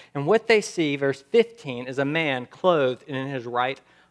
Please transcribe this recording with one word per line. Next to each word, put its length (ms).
And 120
what 200
they 140
see, 360
verse 260
fifteen, 640
is 120
a 60
man 400
clothed 640
and 80
in 120
his 180
right 340